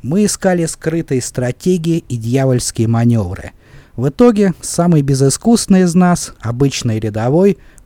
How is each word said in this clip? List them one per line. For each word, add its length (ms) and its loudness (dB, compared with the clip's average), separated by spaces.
Мы 220 0
искали 420 0
скрытые 540 -4
стратегии 880 -2
и 80 -6
дьявольские 720 0
манёвры. 640 0
В 120 -2
итоге 540 2
самый 400 2
безыскусный 800 2
из 120 0
нас, 460 2
обычный 580 -2
рядовой, 600 0